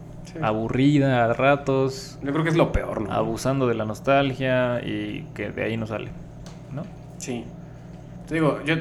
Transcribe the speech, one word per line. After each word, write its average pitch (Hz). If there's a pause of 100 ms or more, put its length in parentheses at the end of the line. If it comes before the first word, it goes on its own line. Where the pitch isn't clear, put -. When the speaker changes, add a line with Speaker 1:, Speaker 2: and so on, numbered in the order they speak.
(260)
Speaker 1:
Sí. -
Speaker 2:
aburrida 127
a 117
ratos. 135
Speaker 1:
Yo 139
creo 156
que 165
es 160
lo -
peor, -
¿no? 104
Speaker 2:
Abusando 113
de 117
la 110
nostalgia 127
y 104
que 104
de 98
ahí 110
no 113
sale, 110 (640)
¿no? 139 (360)
Speaker 1:
Sí. 120 (800)
Te 151
digo, 160
yo 151